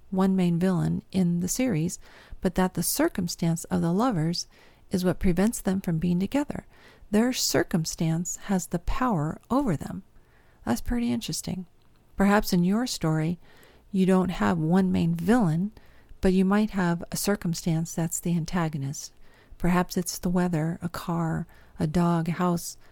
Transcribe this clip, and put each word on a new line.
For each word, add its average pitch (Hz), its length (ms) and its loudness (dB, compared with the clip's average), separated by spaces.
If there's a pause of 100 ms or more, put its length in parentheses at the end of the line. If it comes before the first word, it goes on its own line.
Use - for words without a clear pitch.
one 190 260 2
main 175 220 4
villain 170 440 0 (100)
in 175 300 2
the 180 80 -2
series, 185 500 -2 (400)
but 190 160 -2
that 185 200 0
the 175 80 -2
circumstance 175 840 -2
of 180 160 -2
the 170 120 0
lovers 180 540 0 (440)
is 180 120 -2
what 180 160 0
prevents 190 400 2
them 190 220 -2
from 170 160 -2
being 175 220 0
together. - 460 -4 (460)
Their 240 220 2
circumstance 170 1120 -2
has 190 240 -2
the 175 120 -4
power 175 600 -2 (100)
over 247 240 2
them. - 280 -8 (600)
That's 240 160 0
pretty 240 300 -2
interesting. 180 540 -6 (500)
Perhaps 202 380 4
in 175 100 4
your 214 240 0
story, 160 500 -2 (540)
you 185 140 2
don't 185 240 4
have 196 280 0
one 180 340 2
main 170 220 2
villain, 170 580 2 (480)
but 190 140 4
you 190 100 4
might 208 280 2
have 175 400 0
a - 40 -8
circumstance 170 800 -2
that's 165 260 -2
the 175 160 -2
antagonist. 156 800 -4 (440)
Perhaps 175 400 2
it's - 200 -4
the 185 120 -4
weather, 175 520 0
a 170 80 -4
car, 165 580 -4 (320)
a 165 80 0
dog, 170 400 2
a 170 60 -2
house, 175 440 -2 (140)